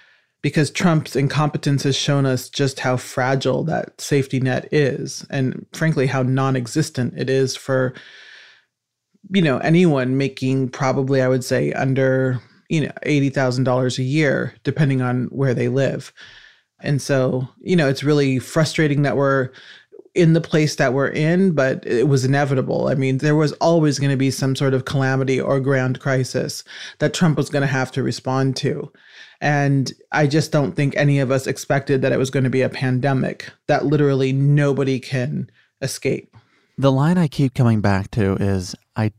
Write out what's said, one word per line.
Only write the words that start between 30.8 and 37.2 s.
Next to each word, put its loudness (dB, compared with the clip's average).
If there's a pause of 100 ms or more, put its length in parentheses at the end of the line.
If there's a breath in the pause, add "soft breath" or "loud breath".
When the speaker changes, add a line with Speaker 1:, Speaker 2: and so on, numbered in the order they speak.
Speaker 1:
any 2
of 0
us 0
expected -2
that 0
it 0
was 0
gonna 0
be 2
a 0
pandemic -2 (160)
that 2
literally 2
nobody 2
can -6 (320 soft breath)
escape. -6 (440 soft breath)
Speaker 2:
The 4
line 2
I 2